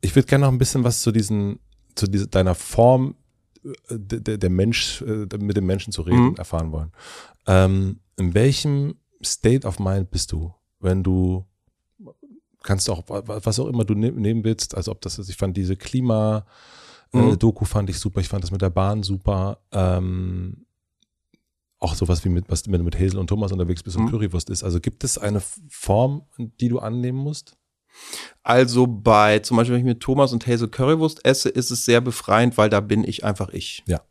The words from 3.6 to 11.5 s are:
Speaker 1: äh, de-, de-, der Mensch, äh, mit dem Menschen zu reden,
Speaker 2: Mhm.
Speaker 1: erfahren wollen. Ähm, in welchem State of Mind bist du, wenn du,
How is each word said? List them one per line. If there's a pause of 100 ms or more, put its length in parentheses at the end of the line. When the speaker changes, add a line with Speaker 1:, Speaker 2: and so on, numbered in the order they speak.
Speaker 1:
äh, (200)
de-,
de-,
der
Mensch,
äh, (120)
mit
dem
Menschen
zu
reden,
Speaker 2:
Mhm.
Speaker 1:
erfahren
wollen. (540)
Ähm, (160)
in
welchem (260)
State
of
Mind
bist
du, (260)
wenn
du, (1160)